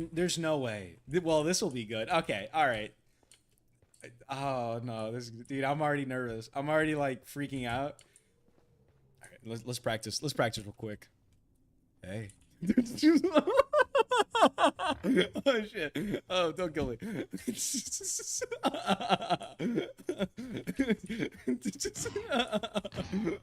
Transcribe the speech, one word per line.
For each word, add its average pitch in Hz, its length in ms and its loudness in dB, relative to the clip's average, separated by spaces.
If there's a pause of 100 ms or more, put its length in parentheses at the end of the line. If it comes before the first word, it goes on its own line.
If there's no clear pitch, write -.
(120)
there's 170 260 0
no 160 200 2
way. 107 380 -4 (140)
Th-, 170 120 2
well, 160 220 4
this 165 180 2
will 196 80 0
be 123 140 -4
good. 113 260 -4
Okay. 156 420 0
All 156 140 4
right. 110 260 0 (1400)
Oh, 131 540 -2
no. 113 300 -6
This, 120 180 -8
dude, 123 340 -4
I'm 143 160 2
already 147 240 2
nervous. 123 500 -4
I'm 139 140 -4
already, 156 260 4
like, 143 320 -2
freaking 135 400 -6
out. 131 300 -2 (1300)
All - 80 -20
right, - 160 -20
let's, 113 180 -8
let's 123 140 -6
practice. 110 440 -2
Let's 147 120 -2
practice 117 300 0
real 101 120 -12
quick. 107 320 -10 (960)
Hey. 98 280 -8 (300)
<laughs> 339 2750 4
Oh, 247 160 4 (100)
shit. 175 560 -2
Oh, 180 240 2
don't 165 220 -2
kill 147 140 0
me. 117 100 -4
<laughs> - - -4